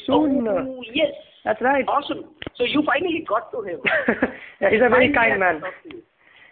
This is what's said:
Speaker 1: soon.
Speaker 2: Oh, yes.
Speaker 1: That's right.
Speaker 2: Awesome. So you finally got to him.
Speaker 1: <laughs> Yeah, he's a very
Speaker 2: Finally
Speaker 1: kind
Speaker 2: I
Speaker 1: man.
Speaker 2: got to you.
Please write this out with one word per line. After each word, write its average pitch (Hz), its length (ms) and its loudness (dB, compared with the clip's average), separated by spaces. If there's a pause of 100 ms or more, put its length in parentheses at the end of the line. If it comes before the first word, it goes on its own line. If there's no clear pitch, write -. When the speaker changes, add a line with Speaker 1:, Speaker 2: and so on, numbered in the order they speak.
Speaker 1:
soon. 269 440 2
Speaker 2:
Oh, 254 340 -4 (100)
yes. 285 220 0 (300)
Speaker 1:
That's 214 180 -2
right. 262 260 2
Speaker 2:
Awesome. 277 360 -2 (320)
So 247 80 -2
you 247 180 0
finally 311 460 -2
got 226 240 -2
to 240 100 -8
him. 175 220 -10
Speaker 1:
<laughs> - 500 0 (260)
Yeah, 196 100 2
he's 214 120 4
a 247 80 6
very 254 180 6
Speaker 2:
Finally 294 60 0
Speaker 1:
kind 226 200 4
Speaker 2:
I - 40 -2
Speaker 1:
man. 175 220 0
Speaker 2:
got 185 120 -10 (120)
to 165 120 -16
you. - 60 -18 (500)